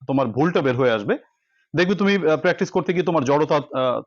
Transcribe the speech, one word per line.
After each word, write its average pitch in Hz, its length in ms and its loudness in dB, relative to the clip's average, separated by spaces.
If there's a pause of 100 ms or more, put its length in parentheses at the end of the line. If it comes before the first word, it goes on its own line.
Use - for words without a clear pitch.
তোমার 135 200 0
ভুলটা 156 340 0
বের 131 160 0
হয়ে 127 140 2
আসবে। 113 280 -2 (580)
দেখবে 180 180 2
তুমি, 196 200 2
আহ, 156 220 2
প্র্যাকটিস 175 340 -2
করতে 185 220 -2
গিয়ে 175 120 -2
তোমার 160 200 0
জড়তা, 147 320 2
আহ, 131 500 -2